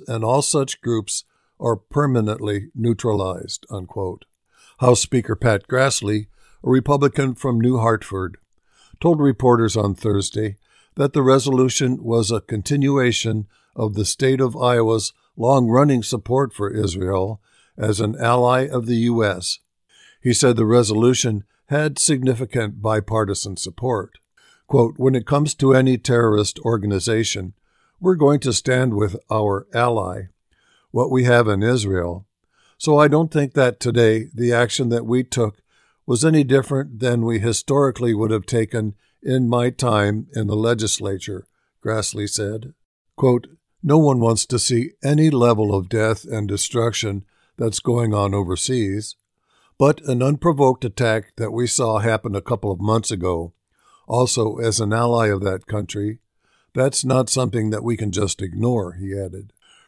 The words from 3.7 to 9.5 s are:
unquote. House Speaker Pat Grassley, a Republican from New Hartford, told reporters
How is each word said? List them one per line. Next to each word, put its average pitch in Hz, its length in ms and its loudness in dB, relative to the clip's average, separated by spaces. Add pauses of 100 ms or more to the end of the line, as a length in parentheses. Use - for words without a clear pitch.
unquote. 95 560 -10 (540)
House 123 200 6
Speaker 113 340 -2
Pat 107 320 0
Grassley, 107 600 -2 (360)
a - 60 -4
Republican 139 640 2
from 123 240 -2
New 123 200 2
Hartford, 101 580 -2 (640)
told 165 180 2
reporters 120 600 4